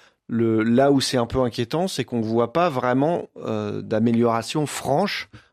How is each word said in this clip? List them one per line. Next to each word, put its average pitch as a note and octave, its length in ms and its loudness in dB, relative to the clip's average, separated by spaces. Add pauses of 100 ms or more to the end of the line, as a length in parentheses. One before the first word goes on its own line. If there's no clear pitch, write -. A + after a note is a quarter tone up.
(260)
Le, A2+ 380 2
là B2+ 260 4
où C3+ 100 4
c'est - 160 -2
un A#2 100 2
peu C3 160 -4
inquiétant, B2+ 440 -2
c'est C#3 180 -6
qu'on A#2+ 180 -4
voit A2+ 300 0
pas E3+ 180 2
vraiment, C3 580 0 (160)
euh, G#2 380 -4
d'amélioration A#2 840 0
franche, - 600 -4 (240)